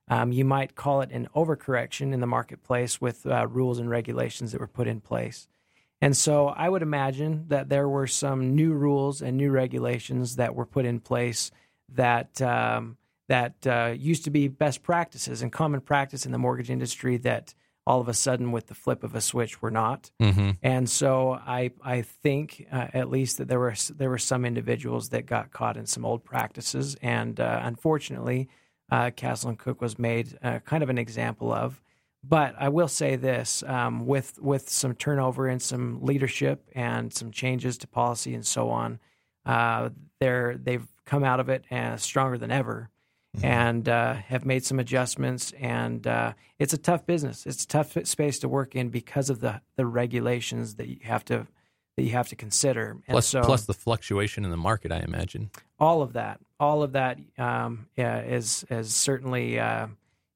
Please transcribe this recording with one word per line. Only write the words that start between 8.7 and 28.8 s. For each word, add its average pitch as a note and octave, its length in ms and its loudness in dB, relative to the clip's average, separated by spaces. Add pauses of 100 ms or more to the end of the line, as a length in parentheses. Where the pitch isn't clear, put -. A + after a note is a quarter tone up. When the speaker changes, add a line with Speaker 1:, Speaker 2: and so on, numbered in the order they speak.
Speaker 1:
rules C#3+ 500 2
and C3 140 -2
new C#3 120 4
regulations B2 880 0
that A#2+ 180 0
were B2 140 -4
put C3+ 180 0
in A#2+ 140 0
place A#2+ 500 -2 (400)
that, B2 520 2
um, A#2 560 0 (320)
that, B2 380 0
uh, A#2 280 2
used D3+ 280 0
to D3 80 -4
be C#3+ 160 4
best C3+ 340 -2
practices C3 640 -2
and A#2+ 80 -4
common D3 280 0
practice C#3 460 0
in B2+ 60 -6
the B2 60 -2
mortgage B2 340 0
industry B2+ 460 0
that A#2+ 360 -2 (320)
all B2+ 160 4
of A#2 60 -4
a A#2+ 60 -2
sudden B2 380 0
with A#2 140 -2
the - 80 -20
flip - 300 -2
of - 100 -8
a A2+ 80 -4
switch - 400 -2
were A2+ 80 -2
not. A2+ 400 0 (100)
Speaker 2:
Mm-hmm. G2+ 320 6 (120)
Speaker 1:
And B2+ 260 2
so C3 440 2
I, B2+ 360 -4 (140)
I B2 180 -2
think, C#3+ 720 -2
uh, C3 200 -2
at B2+ 200 -2
least C3 260 0
that C3 100 -6
there B2+ 120 2
were B2 120 2
s-, - 240 -4
there C3+ 140 4
were B2+ 80 0
some B2 280 0
individuals A#2+ 640 -2
that A#2 180 -2
got A2+ 240 -2
caught A2+ 260 -4
in A2 80 -10
some A#2 180 -4
old A#2 200 -2
practices. C3 800 -4
And, A#2 360 -2
uh, A#2 220 0
unfortunately, B2+ 880 -2 (420)